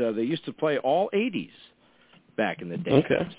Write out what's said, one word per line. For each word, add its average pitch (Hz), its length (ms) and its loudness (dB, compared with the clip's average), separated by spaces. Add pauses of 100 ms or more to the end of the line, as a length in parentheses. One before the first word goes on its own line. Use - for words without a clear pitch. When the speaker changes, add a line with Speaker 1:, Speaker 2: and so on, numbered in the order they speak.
Speaker 1:
uh, 117 120 0
they 107 100 -2
used 151 240 -4
to 143 60 -8
play 151 260 0
all 156 340 0
eighties 202 380 -2 (880)
back 98 260 -2
in 90 60 -8
the 85 80 -6
day. 87 160 -6
Speaker 2:
Okay. 135 360 4 (100)